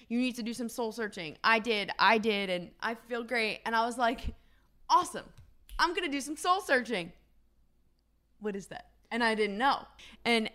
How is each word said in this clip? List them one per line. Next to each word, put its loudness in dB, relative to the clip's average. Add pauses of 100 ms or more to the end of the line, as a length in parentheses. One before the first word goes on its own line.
"You 0
need 0
to -6
do -6
some -6
soul -4
searching." -8
"I 6
did, -2
I 6
did, 0
and -2 (100)
I -6
feel -8
great." -2
And 0
I 4
was -4
like, 0 (540)
"Awesome. 4 (520)
I'm 4
gonna -2
do -2
some -8
soul 2
searching." 0 (1300)
What -6
is -14
that? -14 (240)
And -2
I 4
didn't 0
know. 2 (440)
And 2